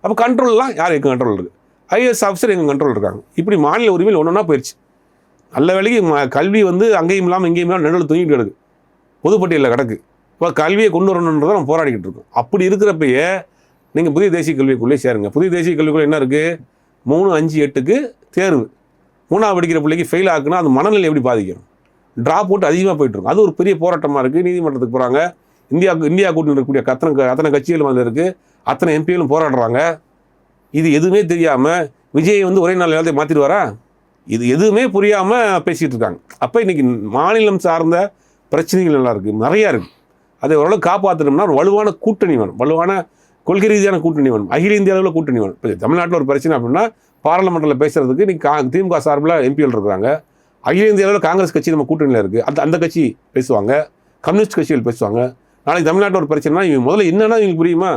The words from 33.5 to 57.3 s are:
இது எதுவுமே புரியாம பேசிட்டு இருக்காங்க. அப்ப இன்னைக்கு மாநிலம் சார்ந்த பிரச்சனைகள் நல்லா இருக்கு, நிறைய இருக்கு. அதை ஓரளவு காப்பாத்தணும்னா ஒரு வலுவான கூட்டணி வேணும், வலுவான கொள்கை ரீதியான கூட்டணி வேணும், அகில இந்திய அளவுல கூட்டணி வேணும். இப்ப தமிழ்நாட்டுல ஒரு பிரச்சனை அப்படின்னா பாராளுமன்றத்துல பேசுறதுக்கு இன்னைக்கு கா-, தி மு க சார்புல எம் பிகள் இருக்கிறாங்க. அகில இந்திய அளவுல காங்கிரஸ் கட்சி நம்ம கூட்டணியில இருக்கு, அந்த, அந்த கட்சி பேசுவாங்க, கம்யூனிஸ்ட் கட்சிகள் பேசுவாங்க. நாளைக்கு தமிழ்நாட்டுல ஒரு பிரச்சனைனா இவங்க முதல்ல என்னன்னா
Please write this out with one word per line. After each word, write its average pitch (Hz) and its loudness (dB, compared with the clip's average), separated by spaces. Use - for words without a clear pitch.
இது 117 -4
எதுவுமே 202 2
புரியாம 196 0
பேசிட்டு 160 -4
இருக்காங்க. 107 -4
அப்ப 127 -2
இன்னைக்கு 180 0
மாநிலம் 196 2
சார்ந்த 165 0
பிரச்சனைகள் 160 0
நல்லா 123 0
இருக்கு, 104 -4
நிறைய 160 0
இருக்கு. 107 -6
அதை 147 0
ஓரளவு 170 0
காப்பாத்தணும்னா 175 0
ஒரு 151 0
வலுவான 202 2
கூட்டணி 196 0
வேணும், 101 -4
வலுவான 160 0
கொள்கை 190 0
ரீதியான 196 2
கூட்டணி 151 0
வேணும், 104 -2
அகில 190 0
இந்திய 196 2
அளவுல 190 0
கூட்டணி 147 -2
வேணும். 95 -4
இப்ப 104 -4
தமிழ்நாட்டுல 170 -2
ஒரு 135 -2
பிரச்சனை 139 0
அப்படின்னா 127 0
பாராளுமன்றத்துல 165 0
பேசுறதுக்கு 143 0
இன்னைக்கு 175 -4
கா-, 147 0
தி 156 -2
மு 190 -2
க 170 0
சார்புல 151 0
எம் 131 0
பிகள் 135 0
இருக்கிறாங்க. 101 -2
அகில 190 2
இந்திய 196 2
அளவுல 202 0
காங்கிரஸ் 180 0
கட்சி 160 -2
நம்ம 143 -2
கூட்டணியில 143 2
இருக்கு, 98 -2
அந்த, 147 -2
அந்த 160 0
கட்சி 160 -2
பேசுவாங்க, 123 -2
கம்யூனிஸ்ட் 202 0
கட்சிகள் 139 -2
பேசுவாங்க. 117 -4
நாளைக்கு 160 0
தமிழ்நாட்டுல 190 0
ஒரு 143 -6
பிரச்சனைனா 156 -2
இவங்க 139 0
முதல்ல 196 2
என்னன்னா 220 2